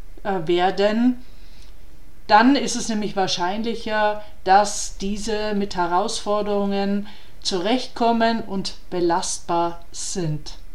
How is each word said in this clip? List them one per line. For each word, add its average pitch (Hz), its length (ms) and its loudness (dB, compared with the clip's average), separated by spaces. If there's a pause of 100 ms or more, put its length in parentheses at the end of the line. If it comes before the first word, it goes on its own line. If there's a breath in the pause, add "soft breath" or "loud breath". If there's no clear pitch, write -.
(240)
äh, 196 220 -2
werden. 196 800 2 (1040 loud breath)
Dann 233 300 8
ist 233 180 0
es 233 140 -4
nämlich 208 260 -2
wahrscheinlicher, 208 1080 0 (180 loud breath)
dass 202 560 4
diese 208 560 -2
mit 196 220 0
Herausforderungen 202 1300 0 (340 loud breath)
zurechtkommen 226 1000 2
und 190 340 -4 (160)
belastbar 170 1040 0
sind. - 600 -4 (200)